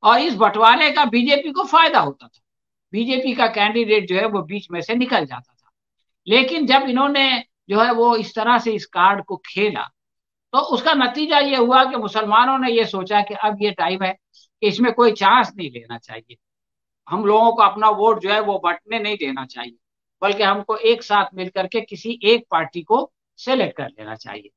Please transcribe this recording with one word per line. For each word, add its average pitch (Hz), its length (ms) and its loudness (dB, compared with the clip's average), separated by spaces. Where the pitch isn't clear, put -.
और 233 180 6
इस 302 140 -2
बंटवारे 226 560 4
का 294 140 2
बीजेपी 277 480 0
को 359 120 -4
फायदा 320 360 4
होता - 260 -6
था, - 140 -20
बीजेपी 254 420 -2
का 240 120 0
कैंडिडेट 214 640 0
जो 180 80 -2
है 208 100 0
वो 202 160 -4
बीच 190 280 -12
में 170 100 -8
से 220 140 -6
निकल 240 320 -2
जाता 127 280 -18
था। - 160 -20
लेकिन 262 400 0
जब 262 160 2
इन्होंने 262 640 -2
जो 208 100 2
है 240 120 2
वो 233 240 2
इस 214 180 -8
तरह 233 240 2
से 233 140 -2
इस 214 140 -6
कार्ड 185 380 0
को 196 120 -12
खेला, 185 460 -4
तो 254 60 4
उसका 302 360 0
नतीजा 285 440 0
ये 277 180 0
हुआ 254 280 4
कि 262 120 -6
मुसलमानों 220 640 0
ने 254 120 -2
ये 226 140 2
सोचा 196 360 -2
कि 208 140 -6
अब 208 280 -4
ये 208 80 0
time 185 320 -4
है 190 100 -2
कि 220 60 0
इसमें 220 260 0
कोई 240 200 4
chance 208 440 2
नहीं 170 140 -10
लेना 117 280 -16
चाहिए, 113 380 -20
हम 202 140 -4
लोगों 220 280 4
को 233 100 2
अपना 208 260 2
वोट 208 320 2
जो 190 120 -4
है 214 80 0
वो 196 180 -4
बंटने 196 400 -4
नहीं 208 180 -6
देना 135 300 -8
चाहिए, 123 300 -12
बल्कि 202 200 0
हमको 208 340 -2
एक 226 260 0
साथ 202 220 0
मिल 185 140 -10
करके 190 320 -6
किसी 220 440 -12
एक 233 260 2
party 165 320 -4
को 247 300 -2
select 247 400 -4
कर 135 120 -10
लेना 107 260 -16
चाहिए। 104 420 -18